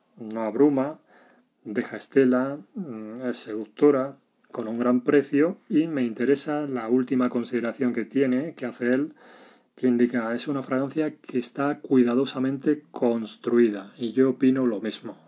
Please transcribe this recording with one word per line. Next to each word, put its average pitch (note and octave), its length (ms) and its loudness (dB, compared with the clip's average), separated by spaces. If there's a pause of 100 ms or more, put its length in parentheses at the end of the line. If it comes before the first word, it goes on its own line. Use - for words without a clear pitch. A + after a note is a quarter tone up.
(180)
no A2+ 260 -8
abruma, C3+ 560 2 (640)
deja A2 320 -6
estela, C3 600 2 (180)
mm, A#2+ 480 -10
es A#2+ 140 -4
seductora, C3+ 800 0 (360)
con A2+ 180 -6
un A#2 100 -6
gran B2 220 4
precio, C#3+ 560 2 (120)
y D#3+ 180 2
me C#3+ 160 -2
interesa C#3 580 0
la B2+ 280 -6
última B2+ 400 2
consideración A#2 640 -2
que A#2 120 -2
tiene, C3+ 500 0
que B2+ 100 -10
hace A#2+ 280 -2
él, D3 200 -2 (600)
que B2+ 120 0
indica, A#2+ 460 2
es A#2+ 140 -6
una C#3 160 -4
fragancia C#3 540 -2
que - 220 -6
está C#3+ 400 -4
cuidadosamente C3+ 1120 2
construida", A#2 1040 0
y A2+ 160 -6
yo C3 160 4
opino C3 360 2
lo G#2+ 140 0
mismo. G#2+ 380 -8 (100)